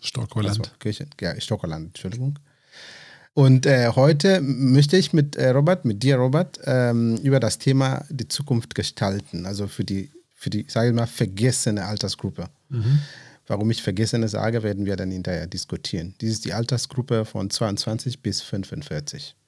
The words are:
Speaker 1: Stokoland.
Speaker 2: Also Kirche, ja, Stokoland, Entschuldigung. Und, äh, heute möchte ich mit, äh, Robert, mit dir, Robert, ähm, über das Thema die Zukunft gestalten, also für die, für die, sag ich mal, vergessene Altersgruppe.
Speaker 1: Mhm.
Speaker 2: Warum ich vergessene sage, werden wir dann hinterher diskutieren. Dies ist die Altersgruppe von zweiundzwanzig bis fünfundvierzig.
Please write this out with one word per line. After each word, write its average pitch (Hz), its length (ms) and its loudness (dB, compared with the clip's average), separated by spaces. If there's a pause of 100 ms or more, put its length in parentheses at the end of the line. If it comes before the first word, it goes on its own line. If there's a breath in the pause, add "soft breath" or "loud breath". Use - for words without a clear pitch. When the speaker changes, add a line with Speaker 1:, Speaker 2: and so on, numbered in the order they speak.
Speaker 1:
Stokoland. 107 580 -4
Speaker 2:
Also - 180 -8
Kirche, - 280 -8 (140)
ja, 87 200 -6
Stokoland, 80 480 -6
Entschuldigung. 127 500 -8 (960 loud breath)
Und, 131 320 8
äh, 123 300 6
heute 160 460 6
möchte 135 560 4
ich 190 160 2
mit, 147 240 2
äh, 131 140 4
Robert, 151 340 2
mit 107 180 0
dir, 135 140 4
Robert, 131 480 0
ähm, 117 540 2
über 135 200 2
das 113 200 0
Thema 135 520 2
die 139 160 -8
Zukunft 127 480 -4
gestalten, 98 720 -4
also 101 220 -6
für - 160 -6
die, 98 260 -6 (240)
für - 160 -8
die, 104 180 -6
sag 117 200 2
ich 123 40 4
mal, 117 140 0
vergessene 107 800 -2
Altersgruppe. - 640 -6 (220)
Speaker 1:
Mhm. 123 280 2 (480 loud breath)
Speaker 2:
Warum 107 240 0
ich 110 120 -2
vergessene 110 460 0
sage, 107 360 -2
werden 101 200 -2
wir 98 120 -2
dann 92 160 -4
hinterher 92 340 -4
diskutieren. 87 720 -8
Dies 113 120 -2
ist 110 120 -6
die - 80 -6
Altersgruppe 117 720 -2
von 98 260 -6
zweiundzwanzig 113 680 -4
bis - 220 -4
fünfundvierzig. 143 960 -10 (120)